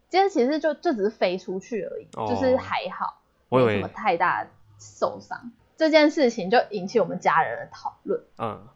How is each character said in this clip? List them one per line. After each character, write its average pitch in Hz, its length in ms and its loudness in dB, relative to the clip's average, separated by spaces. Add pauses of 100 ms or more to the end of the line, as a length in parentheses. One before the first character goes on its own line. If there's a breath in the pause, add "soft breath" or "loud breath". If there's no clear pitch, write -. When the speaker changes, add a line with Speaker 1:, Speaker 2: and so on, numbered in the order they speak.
(100)
Speaker 1:
机 339 80 2
车 392 100 4
骑 311 180 2
士 294 140 0
就， 311 140 0
就 330 180 -2
只 214 100 -2
是 202 80 0
飞 185 260 -2
出 185 220 -8
去 202 240 -8
而 - 180 -10
已， - 140 -20
Speaker 2:
哦。 - 140 -6
Speaker 1:
就 - 80 -2
是 262 200 2
还 - 340 -6
好， - 300 -10 (280)
Speaker 2:
我 127 120 2
以 127 40 6
为 110 100 2
Speaker 1:
没 98 60 0
什 - 20 -4
么 95 60 -8
太 202 280 -2
大 156 300 -2 (320)
受 - 420 -6
伤。 - 300 -14 (260)
这 320 140 4
件 302 200 6
事 294 200 4
情 190 200 -6
就 233 80 6 (120)
引 190 160 -6
起 214 140 0
我 185 40 2
们 175 140 -6
家 165 240 2
人 117 160 -2
的 127 140 -12
讨 - 320 -12
论。 - 180 -4 (160)
Speaker 2:
嗯。 107 220 -6 (160)